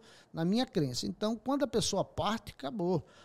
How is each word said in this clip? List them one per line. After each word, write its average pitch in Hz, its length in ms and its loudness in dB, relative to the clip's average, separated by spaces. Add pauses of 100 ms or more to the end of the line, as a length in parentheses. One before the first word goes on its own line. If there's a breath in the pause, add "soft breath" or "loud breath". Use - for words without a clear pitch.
(340 loud breath)
na 160 120 -2
minha 226 200 2
crença. 143 420 -2
Então, 214 280 -2
quando 277 280 0
a 247 40 4
pessoa 190 380 2
parte, 208 520 -4
acabou. 190 480 0 (200 loud breath)